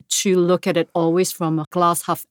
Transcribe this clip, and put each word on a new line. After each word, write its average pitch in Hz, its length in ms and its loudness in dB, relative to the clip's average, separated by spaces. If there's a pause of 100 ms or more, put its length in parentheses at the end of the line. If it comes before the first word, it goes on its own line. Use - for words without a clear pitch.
to 190 320 0
look 175 280 2
at 175 100 0
it 165 160 -2
always 170 400 0
from 160 260 -2
a 151 100 -6
glass 175 340 0
half - 280 -6